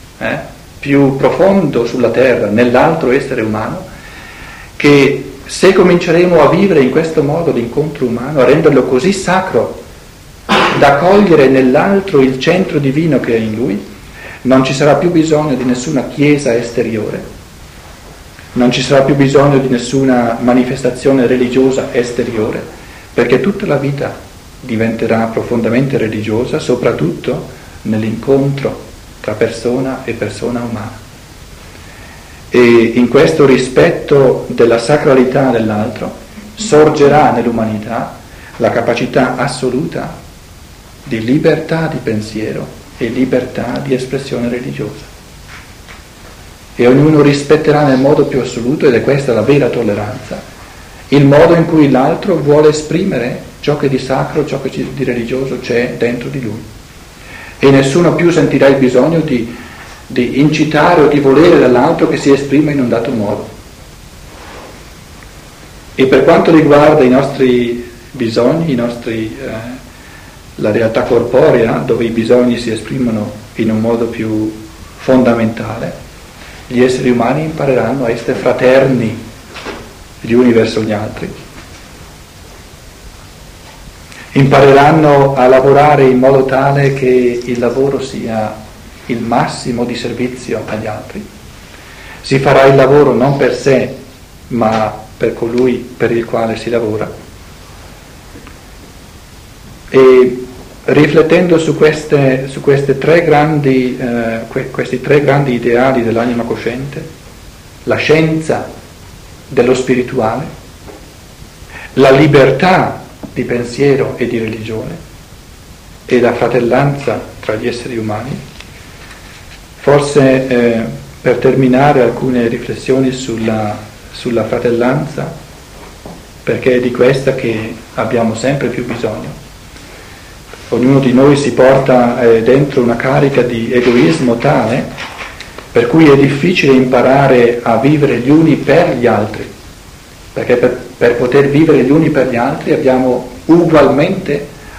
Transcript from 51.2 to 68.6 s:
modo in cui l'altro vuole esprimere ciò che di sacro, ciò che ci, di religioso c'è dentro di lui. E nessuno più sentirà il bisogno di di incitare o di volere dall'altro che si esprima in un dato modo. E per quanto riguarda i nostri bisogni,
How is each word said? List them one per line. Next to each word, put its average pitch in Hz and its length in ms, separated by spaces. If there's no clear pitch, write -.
modo 160 320
in 165 100
cui 156 240
l'altro 160 460
vuole 147 320
esprimere 147 760
ciò 147 180
che 147 120
di 131 100
sacro, 147 480
ciò 139 160
che - 80
ci, - 240
di 139 80
religioso 123 560
c'è 120 400
dentro 123 300
di 139 120
lui. 110 220
E 135 140
nessuno 151 420
più 170 160
sentirà 139 380
il 135 80
bisogno 135 420
di 123 340
di 120 340
incitare 156 640
o 139 60
di 143 120
volere 147 380
dall'altro 135 500
che 143 80
si 139 160
esprima 143 380
in 143 100
un 120 80
dato 117 220
modo. 110 380
E 131 120
per 131 180
quanto 170 260
riguarda 151 540
i 127 40
nostri 123 800
bisogni, 127 600